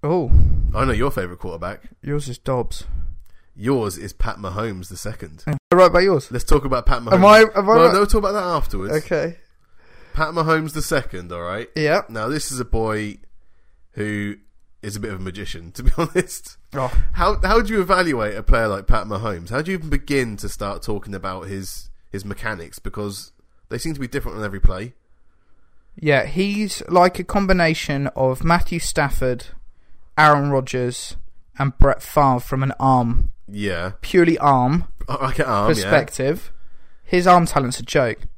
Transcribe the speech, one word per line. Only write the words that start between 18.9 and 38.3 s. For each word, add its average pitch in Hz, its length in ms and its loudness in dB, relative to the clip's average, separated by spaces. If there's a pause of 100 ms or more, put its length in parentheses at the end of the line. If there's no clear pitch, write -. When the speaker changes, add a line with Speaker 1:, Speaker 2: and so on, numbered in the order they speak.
Speaker 2:
Mahomes? 101 440 -6
How 127 120 -4
do 165 100 -6
you 190 60 -4
even 160 140 -10
begin 135 460 -2
to 101 120 -6
start 101 320 -8
talking 98 320 -6
about 95 280 -10
his, 95 480 -12 (220)
his 98 140 -10
mechanics? 98 540 -10
Because 101 520 -10 (380)
they 120 80 -8
seem 160 160 -6
to 139 60 -6
be 127 80 -6
different 117 320 -6
on 107 40 -6
every 98 160 -8
play. 98 340 2 (1000)
Speaker 1:
Yeah, 143 300 2
he's 202 640 -4
like 180 300 4
a 185 40 -6
combination 170 840 0
of 131 360 -2
Matthew 170 360 2
Stafford, 135 680 -2 (720)
Aaron 147 320 6
Rodgers, 131 680 -4 (400)
and 139 200 -2
Brett - 240 6
Favre 135 380 2
from 135 240 -4
an 135 160 -2
arm. 123 520 4 (160)
Speaker 2:
Yeah. 101 440 -6 (100)
Speaker 1:
Purely 170 380 2
arm 139 460 2 (220)
Speaker 2:
Uh, 196 140 -6
like 127 180 -2
an 147 60 2
arm, 104 240 0
yeah. 156 60 4
Speaker 1:
perspective. 131 760 -2 (520)
His 180 220 0
arm 180 200 6
talent's 127 340 -2
a 120 40 -8
joke. 123 360 0 (180)